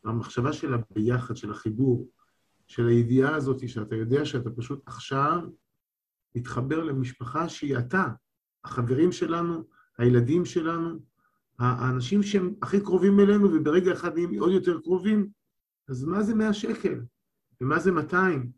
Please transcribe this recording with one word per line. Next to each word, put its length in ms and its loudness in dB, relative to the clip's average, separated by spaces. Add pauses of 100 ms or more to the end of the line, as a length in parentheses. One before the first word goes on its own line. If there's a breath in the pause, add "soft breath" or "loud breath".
המחשבה 500 -4
של 200 -6
הביחד, 640 -2
של 160 -10
החיבור, 580 -2 (580)
של 200 -2
הידיעה 480 4
הזאת 340 -4
שאתה 260 -8
יודע 300 0
שאתה 240 -6
פשוט 360 -10
עכשיו 560 -2 (960)
מתחבר 480 -4
למשפחה 680 -4
שהיא 280 -4
אתה, 300 -2 (560)
החברים 480 0
שלנו, 520 -4 (340 soft breath)
הילדים 480 4
שלנו, 540 -4 (600)
ה-, 260 0
האנשים 380 0
שהם 380 0
הכי 200 2
קרובים 380 4
אלינו, 340 6
וברגע 400 4
אחד 200 -4
נהיים 260 -2
עוד 120 2
יותר 280 2
קרובים, 500 0 (600)
אז 140 -6
מה 200 -2
זה 120 0
מאה 180 2
שקל? 460 -4 (640)
ומה 180 0
זה 120 2
מאתיים? 680 0